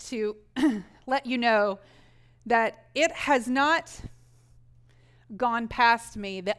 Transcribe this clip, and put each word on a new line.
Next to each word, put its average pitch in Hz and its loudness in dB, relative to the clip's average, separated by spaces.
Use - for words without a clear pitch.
to 214 -6
<clears throat> 254 2
let 262 -2
you 247 -2
know 208 2
that 226 0
it 320 2
has 262 0
not 294 0
gone 233 -2
past 233 2
me, 196 -8
the 196 -2